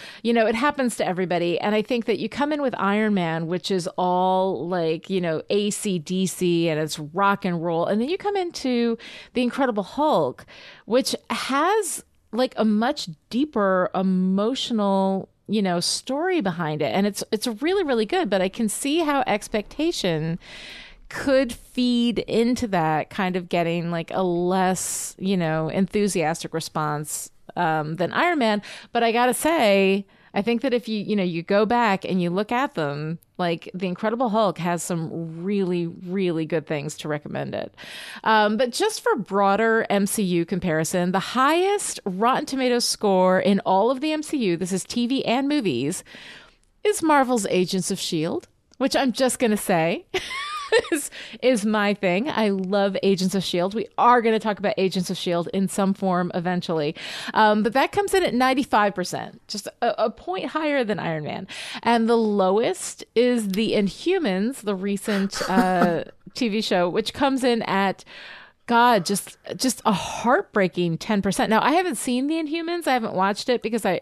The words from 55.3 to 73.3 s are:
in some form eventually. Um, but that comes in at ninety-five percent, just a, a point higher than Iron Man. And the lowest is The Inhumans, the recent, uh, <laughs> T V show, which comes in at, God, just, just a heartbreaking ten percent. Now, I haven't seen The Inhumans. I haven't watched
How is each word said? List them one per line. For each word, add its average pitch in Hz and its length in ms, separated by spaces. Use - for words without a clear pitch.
in 190 140
some 190 260
form 180 400
eventually. 170 600
Um, 214 280
but 214 120
that 285 180
comes 392 220
in 381 80
at 330 120
ninety-five 247 600
percent, 147 540
just - 180
a, 226 240
a 233 40
point 359 360
higher 285 380
than 202 140
Iron 156 260
Man. 143 220
And 233 260
the 233 80
lowest 214 880
is 240 340
The 196 240
Inhumans, 214 920
the 202 120
recent, 196 640
uh, 180 540
<laughs> - 160
T 240 140
V 208 120
show, 180 280
which 185 260
comes 269 300
in 240 180
at, 196 420
God, 233 400
just, - 320
just 254 280
a 220 80
heartbreaking 185 1080
ten 208 240
percent. 196 280
Now, 220 120
I 247 100
haven't 359 240
seen 254 300
The 302 80
Inhumans. 330 520
I 285 60
haven't 240 220
watched 196 340